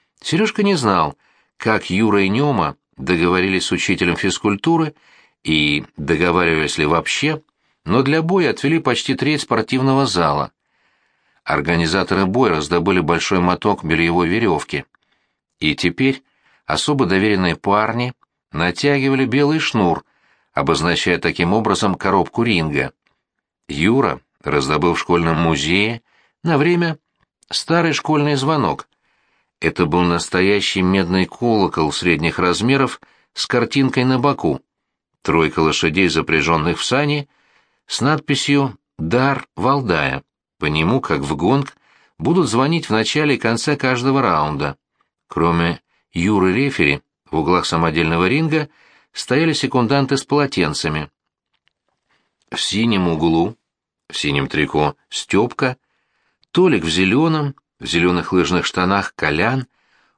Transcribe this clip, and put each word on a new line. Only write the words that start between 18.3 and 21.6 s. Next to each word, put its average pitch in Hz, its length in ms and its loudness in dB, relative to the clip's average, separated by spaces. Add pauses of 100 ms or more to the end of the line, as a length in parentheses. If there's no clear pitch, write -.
натягивали 135 720 0
белый 143 340 2
шнур, 90 460 0 (480)
обозначая 82 640 0
таким 85 380 0
образом 104 400 0